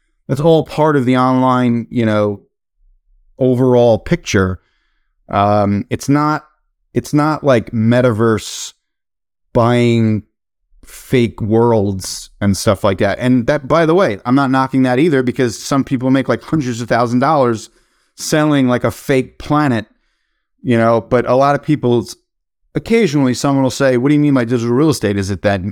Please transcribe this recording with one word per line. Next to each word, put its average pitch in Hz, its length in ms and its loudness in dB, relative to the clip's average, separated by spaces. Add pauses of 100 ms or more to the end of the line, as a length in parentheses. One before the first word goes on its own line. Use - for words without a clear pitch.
(280)
that's 139 140 -4
all 160 240 2
part 151 300 0
of 131 100 0
the 127 120 2
online, 127 720 0
you 117 160 -2
know, 104 360 -2 (960)
overall 123 640 2
picture. - 600 -2 (680)
Um, 101 600 0
it's - 200 -6
not, 151 380 0 (460)
it's - 200 -4
not 151 300 0
like 127 280 2
metaverse 113 1000 0 (800)
buying 117 720 2 (600)
fake - 580 -2
worlds 107 880 0 (120)
and 101 140 2
stuff - 280 0
like 98 160 0
that. 98 200 0
And 127 280 0
that, 143 200 -2
by 160 180 2
the 160 100 2
way, 151 300 0
I'm 123 100 0
not 139 160 2
knocking 131 320 0
that 127 160 0
either, 143 240 2
because 123 340 -2
some 135 260 -2
people 131 260 -4
make, 131 200 0
like, 120 120 -2
hundreds 123 400 -4
of 117 80 -8
thousand 123 300 0
dollars 131 500 0 (460)
selling, 151 520 0
like, 123 160 0
a 117 80 -2
fake - 480 -4
planet, 147 480 -2 (720)
you 120 160 0
know, 117 240 2
but 120 280 0
a 123 60 2
lot 139 180 2
of 139 80 -4
people, 120 460 0 (680)
occasionally 147 580 0
someone 139 280 0
will 131 80 0
say, 131 280 0
"What 127 120 0
do 151 60 2
you 147 40 2
mean 147 140 2
by 123 120 2
digital 120 280 -2
real 151 160 2
estate? 101 280 -2
Is 98 120 -2
it 98 140 -6
that, 101 180 0 (100)